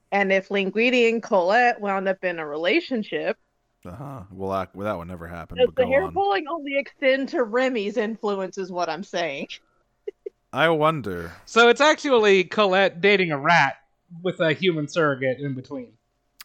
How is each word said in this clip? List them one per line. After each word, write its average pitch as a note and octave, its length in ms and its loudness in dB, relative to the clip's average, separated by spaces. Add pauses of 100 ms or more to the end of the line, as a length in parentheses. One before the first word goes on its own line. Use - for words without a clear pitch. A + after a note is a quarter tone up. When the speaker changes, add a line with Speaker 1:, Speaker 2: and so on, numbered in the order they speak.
(100)
Speaker 1:
And G3 220 2
if F#3+ 160 0
Linguini A3 600 2
and A3+ 140 -2
Colette A3 580 2
wound G3 280 -2
up F#3+ 160 -4
in F3+ 160 -4
a D#3 60 -8
relationship, F#3 920 -2 (460)
Speaker 2:
Uh-huh. C3 460 -14
Well, F#2+ 220 -8
that, F#2+ 240 -4
well, G2 80 -8
that G#2 140 -2
would E2+ 100 -10
never E2+ 180 -12
happen, E2+ 320 -14
Speaker 1:
does B3+ 80 2
Speaker 2:
but - 100 -12
Speaker 1:
the C4 80 0
Speaker 2:
go A#3 40 -2
Speaker 1:
hair C4+ 160 0
Speaker 2:
on. - 80 -10
Speaker 1:
pulling G4 360 -2
only C#4+ 300 -8
extend C4+ 520 -2
to D#4 120 -2
Remy's A3+ 540 -2
influence G3+ 640 -4
is F#3 120 -8
what F3 180 -4
I'm D#3+ 140 -8
saying. E3 460 -6 (1040)
Speaker 2:
I D3 160 2
wonder. B2+ 640 0 (140)
Speaker 3:
So A#3+ 220 6
it's A#3+ 120 4
actually A#3+ 640 4
Colette F#3 560 2
dating F#3 320 4
a C#3+ 60 -2
rat D3 380 4 (460)
with F3+ 160 -4
a D#3+ 140 2
human D#3 340 0
surrogate C3+ 540 0
in C#3+ 140 -6
between. B2+ 400 -12 (500)